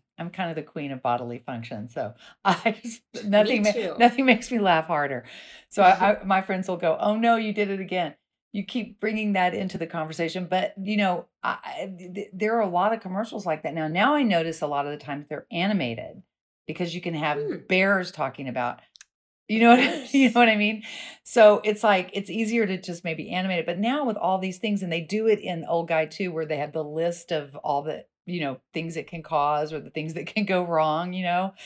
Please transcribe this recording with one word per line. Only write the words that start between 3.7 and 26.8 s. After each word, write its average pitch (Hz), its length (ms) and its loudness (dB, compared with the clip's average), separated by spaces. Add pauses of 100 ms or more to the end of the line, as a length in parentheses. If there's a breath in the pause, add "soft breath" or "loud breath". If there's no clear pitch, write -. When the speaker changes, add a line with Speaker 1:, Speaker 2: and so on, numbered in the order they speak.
Speaker 2:
too. 202 260 -4
Speaker 1:
nothing 240 280 6
makes 240 260 2
me 233 80 0
laugh 165 260 4
harder. 143 400 -2 (420 loud breath)
So - 140 0
I, 190 300 6
Speaker 2:
<laughs> 208 80 2
Speaker 1:
I, - 40 -14
my 190 180 2
friends 190 260 -4
will 180 80 -2
go, 165 240 2
"Oh, 208 160 2
no, 233 200 4
you 214 160 -2
did 202 180 0
it 196 100 -4
again. 180 360 -4 (360)
You 202 120 -4
keep 208 360 -8
bringing 214 340 -2
that 180 200 2
into 185 240 -6
the 165 80 -6
conversation." 165 600 -6
But, 180 360 -2
you 208 140 -4
know, 185 320 0 (140)
I, - 220 -4
I, 160 340 -10
th-, 180 160 -16
th-, 202 180 -10
there 208 240 -2
are 233 60 2
a 196 60 0
lot 180 240 2
of 220 80 -4
commercials 190 460 -6
like 156 160 -2
that 147 120 -6
now. 156 140 -4
Now 202 260 2
I 294 80 2
notice 165 400 0
a 156 40 -2
lot 143 200 -2
of 147 60 -6
the 147 120 -12
times 143 240 -8
they're 143 220 -10
animated 170 720 -2 (440)
because 170 280 -6
you 180 60 -8
can 170 140 -6
have 147 320 -2
Speaker 2:
Hmm. 190 220 -8
Speaker 1:
bears 190 420 2
talking 135 380 -6
about, 123 320 -4 (680)
you 220 120 2
Speaker 2:
Of - 0 -
Speaker 1:
know 233 160 10
what, 269 380 0
<laughs> - 0 -
you 269 180 6
know 240 80 6
Speaker 2:
course. - 0 -
Speaker 1:
what 233 80 8
I 214 80 4
mean? 208 280 -2 (400 loud breath)
So 214 400 8
it's 208 200 0
like, 190 300 4
it's 202 160 -6
easier 226 360 0
to 190 140 -2
just 175 240 -10
maybe 160 260 -6
animate 185 300 -2
it. 160 60 -4
But 180 120 -4
now 254 260 0
with 226 120 -2
all 185 220 0
these 185 200 -6
things, 208 240 -2
and 175 100 -4
they 170 80 -2
do 208 280 -2
it 208 120 4
in 170 260 -6
Old 170 220 0
Guy 160 180 2
too, 180 260 -6
where 160 140 -4
they 151 120 -4
have 147 140 -4
the 156 120 -4